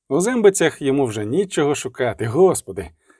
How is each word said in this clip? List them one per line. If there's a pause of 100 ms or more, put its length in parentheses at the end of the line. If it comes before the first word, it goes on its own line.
У
Зембицях
йому
вже
нічого
шукати,
господи. (300)